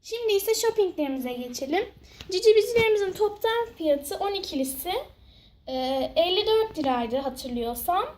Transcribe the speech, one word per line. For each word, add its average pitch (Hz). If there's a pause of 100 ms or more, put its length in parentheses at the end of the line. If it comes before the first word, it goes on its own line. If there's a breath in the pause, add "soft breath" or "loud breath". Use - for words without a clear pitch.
Şimdi 453
ise 403
shoppinglerimize 311
geçelim. 254 (460 loud breath)
Cici 427
bicilerimizin 440
toptan 440 (120)
fiyatı 302
on 392
ikilisi, 330 (760 soft breath)
e, 262 (420)
elli 370
dört 440
liraydı 247
hatırlıyorsam. 254 (120)